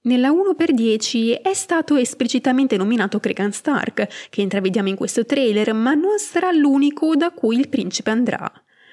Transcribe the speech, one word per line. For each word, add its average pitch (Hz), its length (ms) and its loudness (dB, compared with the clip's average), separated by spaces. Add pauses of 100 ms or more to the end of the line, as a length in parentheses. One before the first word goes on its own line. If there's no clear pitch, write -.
Nella 247 300 2
uno 370 240 2
per 330 180 2
dieci 226 580 0
è - 220 -2
stato 320 420 -2
esplicitamente 254 800 0
nominato 208 460 0
Cregan 202 320 -2
Stark, - 760 -4
che - 120 -4
intravediamo 190 480 -2
in 190 80 -4
questo 214 280 -2
trailer, 220 480 0
ma 226 200 0
non 381 260 0
sarà 370 320 -2
l'unico 294 640 2
da 339 160 0
cui 226 260 0
il 277 120 0
principe 202 400 -4
andrà. 226 420 -2 (420)